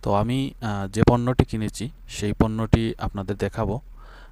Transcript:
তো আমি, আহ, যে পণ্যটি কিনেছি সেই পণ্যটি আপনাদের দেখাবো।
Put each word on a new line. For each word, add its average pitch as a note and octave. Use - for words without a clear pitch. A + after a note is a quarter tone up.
তো G#2
আমি, B2
আহ, G2+
যে G#2+
পণ্যটি A#2+
কিনেছি A2
সেই G#2
পণ্যটি A2+
আপনাদের G2+
দেখাবো। G#2